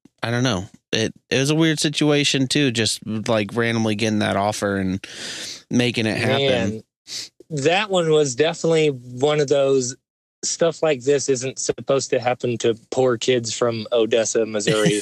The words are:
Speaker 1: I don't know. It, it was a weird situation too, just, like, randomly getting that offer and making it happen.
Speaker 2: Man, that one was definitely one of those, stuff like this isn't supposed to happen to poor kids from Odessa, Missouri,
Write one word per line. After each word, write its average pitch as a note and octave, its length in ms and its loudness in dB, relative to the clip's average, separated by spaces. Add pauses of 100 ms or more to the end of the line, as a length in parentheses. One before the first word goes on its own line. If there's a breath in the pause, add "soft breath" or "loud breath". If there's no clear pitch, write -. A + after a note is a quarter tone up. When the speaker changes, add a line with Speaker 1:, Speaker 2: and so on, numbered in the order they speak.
(220)
Speaker 1:
I A2+ 80 -2
don't A#2+ 120 0
know. G#2+ 220 0 (280)
It, G#2+ 200 -2 (180)
it A#2 80 2
was C#3 120 0
a D#3 40 2
weird D#3+ 240 2
situation C#3+ 680 2
too, C#3+ 240 2
just, A2 340 -2
like, G#2+ 480 -2
randomly A2+ 420 0
getting G#2+ 240 0
that G2+ 160 0
offer G2+ 400 0
and F#2+ 300 -4 (640 loud breath)
making A#2+ 360 0
it G#2 100 -2
happen. A#2 540 0
Speaker 2:
Man, A2 120 -8 (680 loud breath)
that E3 400 0
one F3 200 2
was D3+ 240 4
definitely D#3+ 540 2
one B2+ 520 0
of C#3 80 0
those, C3+ 460 2 (500)
stuff - 380 0
like D3+ 200 0
this C#3 260 2
isn't C3 300 -2
supposed - 520 -2
to B2+ 100 0
happen B2 380 -2
to A#2 160 2 (160)
poor B2+ 260 2
kids A#2+ 400 0
from A#2 360 -2
Odessa, A2+ 540 2
Missouri, G#2+ 560 2